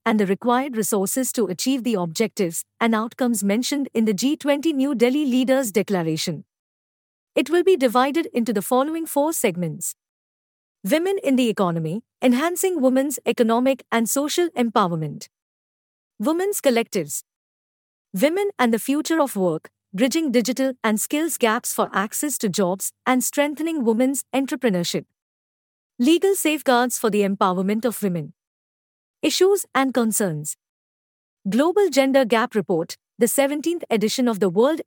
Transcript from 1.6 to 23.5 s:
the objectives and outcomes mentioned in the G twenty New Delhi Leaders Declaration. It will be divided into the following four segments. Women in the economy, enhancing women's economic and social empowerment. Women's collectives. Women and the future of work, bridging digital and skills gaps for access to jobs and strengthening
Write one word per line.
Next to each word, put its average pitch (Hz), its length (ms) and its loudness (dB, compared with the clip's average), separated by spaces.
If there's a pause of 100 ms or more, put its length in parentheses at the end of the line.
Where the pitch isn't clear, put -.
the 226 120 -2
objectives 180 720 -2 (140)
and 226 160 2
outcomes 226 480 -2
mentioned 247 500 -2
in 226 120 0
the 214 100 2
G 262 220 0
twenty 285 360 0
New 277 220 0
Delhi 254 320 2
Leaders 254 460 0
Declaration. 170 720 -2 (880)
It 285 160 0
will 339 140 2
be 370 120 6
divided 262 500 2
into 240 260 -2
the 196 100 -2
following 302 440 -2
four 294 260 0
segments. 175 640 -4 (880)
Women 339 400 0
in 269 100 2
the 247 140 4
economy, 175 560 -2 (180)
enhancing 330 580 2
women's 262 460 2
economic 247 640 2
and 226 180 0
social 302 420 0
empowerment. 170 760 -2 (960)
Women's 349 380 0
collectives. 226 640 0 (880)
Women 330 460 0
and 240 160 4
the 226 40 0
future 294 440 -2
of 269 140 -2
work, 175 340 -2 (240)
bridging 269 360 0
digital 247 440 0 (100)
and 214 160 0
skills 302 380 -4
gaps 226 340 0
for 214 220 -2
access 220 420 -4
to 214 140 -2
jobs 185 420 -2 (140)
and 254 180 2
strengthening 294 600 -2